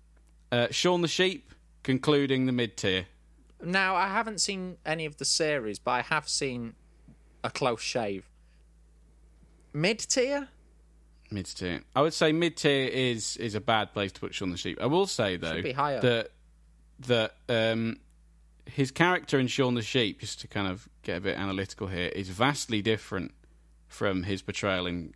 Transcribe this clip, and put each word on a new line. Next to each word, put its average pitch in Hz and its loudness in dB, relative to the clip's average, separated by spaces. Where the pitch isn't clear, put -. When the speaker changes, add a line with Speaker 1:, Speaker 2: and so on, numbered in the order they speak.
Speaker 1:
Uh, 120 4
Shaun 180 2
the 165 2
Sheep, 185 0
concluding 135 2
the 127 2
mid-tier. 101 0
Speaker 2:
Now, 190 0
I 185 2
haven't 214 -2
seen 185 -4
any 160 -2
of 147 -8
the 139 -8
series, 135 0
but 123 -2
I 123 2
have 151 -2
seen 120 -4
a 113 -2
close 123 -2
shave. 104 -4
Mid-tier? 247 0
Speaker 1:
Mid-tier. 90 -4
I 135 6
would 160 2
say 160 4
mid-tier 151 2
is, 120 0
is 107 -4
a 101 -4
bad 107 2
place 101 -2
to - -18
put - -6
Shaun 92 -2
the 87 -4
Sheep. 90 -6
I 110 0
will 180 2
say, 98 0
though, 80 -4
Speaker 2:
Should 85 -2
be 139 -2
higher. 139 0
Speaker 1:
that, 117 2
that, 120 2
um, 113 2
his 135 0
character 175 2
in 127 2
Shaun 127 2
the 117 0
Sheep, 107 2
just - -10
to - -14
kind 98 -2
of 92 -6
get 87 -4
a - -8
bit 95 0
analytical 98 -4
here, 87 -2
is 95 -6
vastly 113 0
different 98 -2
from 95 0
his 95 -4
portrayal 95 -2
in 87 -6